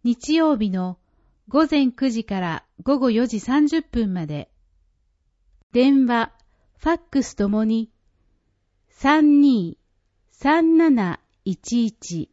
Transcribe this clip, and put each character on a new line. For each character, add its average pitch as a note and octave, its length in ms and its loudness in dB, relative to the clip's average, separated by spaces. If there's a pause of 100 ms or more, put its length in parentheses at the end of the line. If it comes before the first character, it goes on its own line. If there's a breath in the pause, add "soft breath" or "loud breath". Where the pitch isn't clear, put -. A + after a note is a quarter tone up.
日 A#3+ 320 -2
曜 D#4 220 2
日 G#3 120 -2
の F#3 300 -6 (480)
午 D4+ 220 2
前 C#4 220 2
九 C4 180 -2
時 A3+ 140 -4
か G3 160 -6
ら E3 260 -6 (180)
午 C4+ 160 0
後 B3 120 0
四 A#3 160 0
時 A3 120 -6
三 D4 280 0
十 D#4+ 140 -2
分 A3 320 -6
ま E3 140 -6
で。 D3 240 -10 (1200)
電 C4 340 4
話、 A#3 260 -2 (460)
フ D#4 120 -4
ァ E4+ 60 0
ッ - 20 -14 (120)
ク C4+ 140 -2
ス - 120 -10
と G3+ 140 -2
も G#3+ 140 -2
に、 A3 260 -2 (1000)
三 D4 520 2
二 A3+ 360 2 (540)
三 E4 460 2
七 B3 420 2 (240)
一 A#3 420 -4
一。 E3+ 480 -10